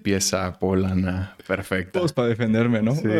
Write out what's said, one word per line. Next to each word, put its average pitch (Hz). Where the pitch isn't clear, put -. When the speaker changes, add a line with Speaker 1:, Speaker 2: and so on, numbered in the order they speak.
Speaker 1:
pieza 95
poblana 95
perfecta. 95
Speaker 2:
Pues 170
para 123
defenderme, 113
¿no? 113
Speaker 1:
Sí, 147